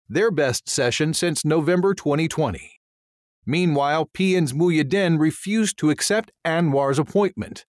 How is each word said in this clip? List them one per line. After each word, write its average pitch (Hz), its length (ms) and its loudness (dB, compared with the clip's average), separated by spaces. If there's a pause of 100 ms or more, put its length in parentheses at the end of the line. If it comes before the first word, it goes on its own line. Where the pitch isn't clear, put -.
their 190 220 0
best 139 380 0
session 147 460 0
since 170 300 -2
November 175 500 2
twenty 151 340 -2
twenty. - 520 -6 (640)
Meanwhile, 147 640 0
P 185 240 2
N's 156 160 0
Muhyiddin 165 640 2
refused 196 600 -2
to 151 120 2
accept 208 420 -2 (120)
Anwar's 139 540 0
appointment, - 680 -2 (140)